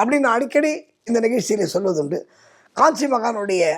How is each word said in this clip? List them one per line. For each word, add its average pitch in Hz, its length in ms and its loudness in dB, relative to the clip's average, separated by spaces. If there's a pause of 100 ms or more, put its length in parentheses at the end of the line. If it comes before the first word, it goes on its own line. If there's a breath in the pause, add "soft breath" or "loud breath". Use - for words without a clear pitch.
அப்படின்னு 277 180 2
நான் 247 140 2
அடிக்கடி 285 380 2 (320)
இந்த 233 160 0
நிகழ்ச்சியிலே 214 540 0
சொல்வதுண்டு. 170 440 -2 (560 soft breath)
காஞ்சி 277 340 2
மகானுடைய 202 720 -2